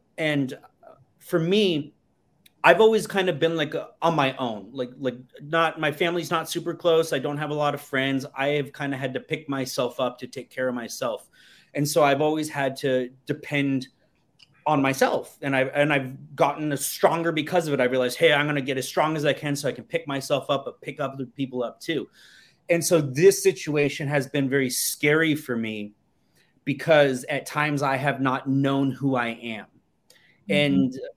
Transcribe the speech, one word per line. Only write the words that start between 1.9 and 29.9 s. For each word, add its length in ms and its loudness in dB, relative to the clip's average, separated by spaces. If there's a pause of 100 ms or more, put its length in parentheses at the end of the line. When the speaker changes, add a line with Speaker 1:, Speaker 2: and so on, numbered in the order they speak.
Speaker 1:
I've 160 8
always 260 4
kind 220 0
of 100 0
been, 180 0
like, 200 -2
uh, 100 -8 (160)
on 140 2
my 200 2
own, 360 -6
like, 260 -6
like, 180 -4 (240)
not, 380 0
my 140 0
family's 380 -2
not 200 -2
super 240 -4
close. 380 2
I 80 0
don't 160 -4
have 140 -4
a 40 -4
lot 180 0
of 80 -8
friends. 460 -2 (100)
I 120 -2
have 240 -2
kind 200 -6
of 60 -6
had 160 -6
to 60 -6
pick 280 -8
myself 520 -4
up 180 -4
to 80 -12
take 240 -14
care 180 -4
of 60 -2
myself. 560 -8 (440)
And 120 0
so 160 2
I've 180 4
always 280 0
had 300 -2
to 320 0 (160)
depend 600 -2 (800)
on 160 4
myself, 580 0
and 140 -2
I've, 180 2
and 200 2
I've 440 -4
gotten 400 0
stronger 560 0
because 360 0
of 60 0
it. 60 2
I 40 4
realized, 340 0
"Hey, 140 6
I'm 140 4
gonna 140 0
get 160 -4
as 120 -4
strong 280 0
as 80 -2
I 80 4
can 240 -4
so 120 -4
I 40 0
can 120 -14
pick 220 -6
myself 440 -2
up, 140 0
but 180 -14
pick 180 -10
other 260 -6
people 360 -6
up 180 -8
too." 280 -4 (600)
And 160 2
so 160 4
this 420 4
situation 640 0
has 180 0
been 220 0
very 200 0
scary 680 2
for 220 -4
me, 360 -6 (720)
because 640 4
at 160 -4
times 360 -2
I 140 0
have 240 -2
not 280 0
known 420 2
who 240 -2
I 140 -2
am. 380 -10 (840)